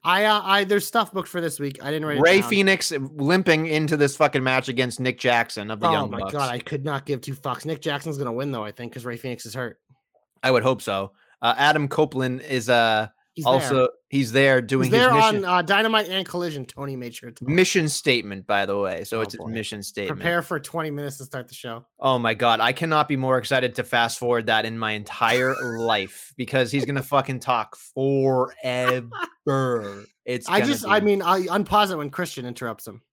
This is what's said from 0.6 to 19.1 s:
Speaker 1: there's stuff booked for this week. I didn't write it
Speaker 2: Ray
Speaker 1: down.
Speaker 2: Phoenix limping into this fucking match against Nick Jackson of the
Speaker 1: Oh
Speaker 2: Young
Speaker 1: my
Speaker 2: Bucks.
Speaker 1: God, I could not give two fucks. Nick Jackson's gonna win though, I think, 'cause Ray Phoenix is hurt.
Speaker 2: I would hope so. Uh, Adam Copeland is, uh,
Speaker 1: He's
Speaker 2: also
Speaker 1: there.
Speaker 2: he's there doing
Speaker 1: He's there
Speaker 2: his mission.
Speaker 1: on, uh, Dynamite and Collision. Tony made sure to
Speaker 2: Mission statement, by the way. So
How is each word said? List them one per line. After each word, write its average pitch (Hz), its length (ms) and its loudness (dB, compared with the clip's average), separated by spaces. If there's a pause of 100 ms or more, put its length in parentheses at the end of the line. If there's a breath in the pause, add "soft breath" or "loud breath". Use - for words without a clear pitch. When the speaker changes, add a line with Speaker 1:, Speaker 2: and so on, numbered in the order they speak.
Speaker 1:
there's 202 240 0
stuff 226 240 0
booked 190 160 -4
for 175 140 -4
this 165 180 -6
week. 143 240 -6
I 143 80 -4
didn't 156 160 -4
write 147 100 -2
it - 40 2
Speaker 2:
Ray 180 180 8
Speaker 1:
down. 196 100 0
Speaker 2:
Phoenix 196 420 2
limping 156 760 2
into 156 300 0
this 143 180 4
fucking 143 260 2
match 131 280 0
against 127 320 -2
Nick 127 180 -2
Jackson 117 500 0
of 110 120 -6
the 175 80 2
Speaker 1:
Oh - 20 4
Speaker 2:
Young 107 180 0
Speaker 1:
my - 100 -8
Speaker 2:
Bucks. 95 120 -6
Speaker 1:
God, 139 180 -2
I 120 100 -6
could 139 260 -8
not 139 200 -6
give 135 140 -4
two 135 160 -10
fucks. 131 300 -8
Nick 156 160 -6
Jackson's 143 360 -6
gonna 135 140 -6
win 135 220 -4
though, 110 100 -6
I 107 80 -10
think, 120 220 -14
'cause 123 100 -14
Ray 120 140 -10
Phoenix 120 280 -10
is 110 80 -14
hurt. 123 240 -8 (640)
Speaker 2:
I 127 100 2
would 117 120 4
hope 127 180 2
so. 98 300 -4 (300 soft breath)
Uh, 117 160 4
Adam 147 320 2
Copeland 131 540 0
is, 123 260 -4
uh, 113 400 4 (260)
Speaker 1:
He's 151 120 -6
Speaker 2:
also 135 280 2
Speaker 1:
there. 127 120 4 (220)
Speaker 2:
he's 135 220 0
there 135 300 6
doing 127 220 0
Speaker 1:
He's 127 80 2
there 247 200 6
Speaker 2:
his 220 120 6 (100)
mission. 202 120 -2
Speaker 1:
on, 180 140 2
uh, - 40 2
Dynamite 214 440 2
and 190 160 -4
Collision. 160 440 -8
Tony 139 280 -10
made 120 200 -12
sure 120 160 -16
to 120 180 -14
Speaker 2:
Mission 175 400 4
statement, 104 560 -2
by 101 220 2
the 101 100 0
way. 92 280 -2
So 113 120 -6